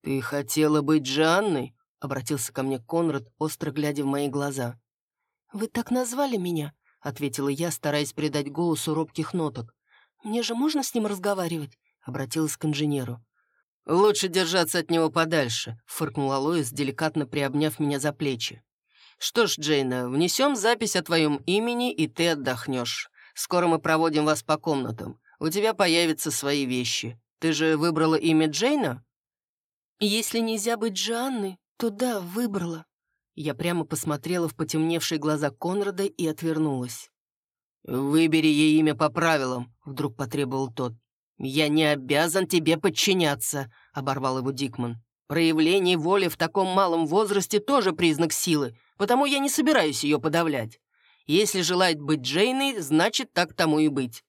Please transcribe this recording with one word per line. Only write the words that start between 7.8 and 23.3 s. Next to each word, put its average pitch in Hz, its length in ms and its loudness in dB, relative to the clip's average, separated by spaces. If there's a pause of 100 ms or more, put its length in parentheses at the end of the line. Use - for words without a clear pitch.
придать 147 400 -4
голосу 160 420 -2
робких 156 400 -4
ноток. 131 400 -4 (480)
«Мне 226 200 -4
же 226 120 -4
можно 285 300 0
с - 100 -8
ним 220 120 0
разговаривать?» 185 680 -4 (260)
обратилась 139 540 -4
к - 80 -8
инженеру. 143 560 -2 (680)
«Лучше 196 380 4
держаться 175 500 2
от 160 140 -4
него 160 180 2
подальше», 143 720 0
фыркнул 143 460 -4
Алоис, 139 400 0
деликатно 147 560 -2
приобняв 147 540 -2
меня 147 180 0
за 143 140 -2
плечи. 135 500 -6 (560)
«Что 226 300 0
ж, - 100 -4
Джейна, 131 500 0
внесем 190 460 2
запись 226 400 0
о 180 80 2
твоем 151 360 2
имени, 233 540 0
и 151 140 0
ты 165 220 0
отдохнешь. 127 840 -4 (240)